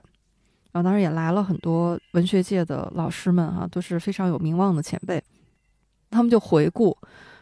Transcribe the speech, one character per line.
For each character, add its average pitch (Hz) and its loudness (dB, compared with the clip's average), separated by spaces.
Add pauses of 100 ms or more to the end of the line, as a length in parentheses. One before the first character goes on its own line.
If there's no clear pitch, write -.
(720)
然 - -20
后 175 0
当 185 2
时 208 4
也 185 2
来 160 -2
了 202 0
很 185 -2
多 170 0 (140)
文 175 2
学 185 2
界 185 -2
的 160 -6
老 165 -4
师 175 -2
们 175 2
哈， 175 -4
都 175 -6
是 175 -4
非 196 -6
常 185 -2
有 165 0
名 160 -2
望 185 2
的 147 -2
前 - -8
辈。 180 -4 (880)
他 226 2
们 240 2
就 233 6
回 160 4
顾 190 2 (460)